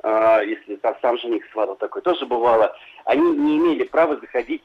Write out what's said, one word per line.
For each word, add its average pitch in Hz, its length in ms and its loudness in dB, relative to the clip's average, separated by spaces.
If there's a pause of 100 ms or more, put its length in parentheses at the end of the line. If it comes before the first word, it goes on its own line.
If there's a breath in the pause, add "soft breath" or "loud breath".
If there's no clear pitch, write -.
а, 110 400 4
если 104 340 -8
там - 260 -4
сам 120 160 0
жених 117 340 -6
сватал, 101 240 -4
такое - 260 -8
тоже 165 220 -2
бывало, 117 520 2 (280 loud breath)
они 151 320 2
не 151 220 0
имели 160 260 2
права 151 360 0
заходить - 440 -6